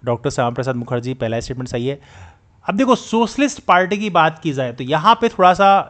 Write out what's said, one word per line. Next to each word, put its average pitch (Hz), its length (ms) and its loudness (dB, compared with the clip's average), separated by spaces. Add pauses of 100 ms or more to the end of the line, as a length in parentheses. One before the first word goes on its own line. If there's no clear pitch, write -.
डॉक्टर 120 240 -2
श्यामा 123 200 -2
प्रसाद 127 260 -4
मुखर्जी, 123 380 -6
पहला 117 260 -4
स्टेटमेंट 123 300 -10
सही 123 180 -4
है। 139 120 -6 (680)
अब 196 120 -4
देखो 254 180 2
सोशलिस्ट 226 640 -2
पार्टी 185 380 2
की 214 120 -4
बात 160 300 2
की 156 140 -4
जाए 127 200 -4
तो 127 100 -10
यहाँ 156 380 2
पे 233 80 0
थोड़ा 185 240 4
सा 196 160 4 (200)